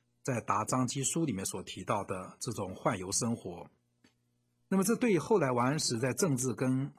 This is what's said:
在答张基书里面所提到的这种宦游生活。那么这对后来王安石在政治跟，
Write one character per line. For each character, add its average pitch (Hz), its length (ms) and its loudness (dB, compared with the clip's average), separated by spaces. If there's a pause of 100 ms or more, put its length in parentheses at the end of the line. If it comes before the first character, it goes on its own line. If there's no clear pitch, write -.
(220)
在 120 200 -2
答 104 240 0
张 127 200 2
基 135 160 -2
书 165 220 0
里 143 80 0
面 95 140 -4
所 95 180 -6
提 92 200 -12
到 104 200 0
的 92 380 -8
这 127 100 -4
种 98 240 -6
宦 123 220 -2
游 92 160 -8
生 117 200 0
活。 98 360 -10 (1000)
那 190 100 4
么 190 60 4
这 214 140 4
对 226 200 4
后 196 220 4
来 139 120 4
王 123 160 4
安 147 120 2
石 123 180 0
在 127 160 0
政 151 220 2
治 123 180 0
跟， 131 460 0